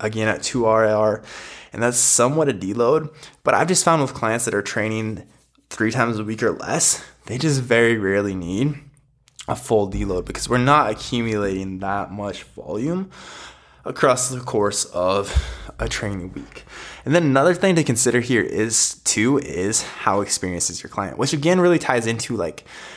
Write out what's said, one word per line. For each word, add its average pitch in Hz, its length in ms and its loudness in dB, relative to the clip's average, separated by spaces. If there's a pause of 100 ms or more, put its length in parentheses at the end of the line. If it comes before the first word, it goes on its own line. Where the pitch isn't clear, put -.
again 110 260 -2
at 104 160 0
two 117 240 0
R 110 180 4
I 107 80 4
R. 107 300 2 (500)
And - 100 -6
that's 123 160 2
somewhat 143 500 4
a 127 60 2
deload, 117 600 0 (300)
but 135 100 2
I've 131 140 2
just 180 160 2
found 165 160 4
with 135 140 -2
clients 113 320 -2
that 107 80 0
are 101 80 2
training 110 640 -4 (440)
three 110 220 -2
times 117 280 0
a 107 60 -6
week 107 180 -8
or 110 100 2
less, - 520 -2 (220)
they 113 100 -6
just 139 240 0
very 117 380 4
rarely 98 360 2
need 95 400 -2 (720)
a - 80 -4
full 104 360 0
deload 98 340 -2
because - 240 -8
we're 123 100 2
not 131 320 4
accumulating 101 920 -2
that 98 300 -4
much 101 340 -8
volume 165 680 -6 (760)
across - 460 2
the 127 100 -6
course 101 460 0
of 95 440 0 (480)
a 117 100 -4
training 98 440 -6
week. - 320 -16 (400)
And 135 100 2
then 175 100 4
another 139 300 4
thing 190 220 2
to 160 80 4
consider 120 360 2
here 117 220 2
is, - 520 0 (100)
too, 120 340 2
is 95 440 -2
how - 380 -2
experienced 90 500 -2
is 87 120 -10
your - 80 -16
client, 95 260 -6
which 135 160 0
again 165 280 2
really 175 180 6
ties 120 280 0
into, 113 300 -2
like, 85 280 -4 (320)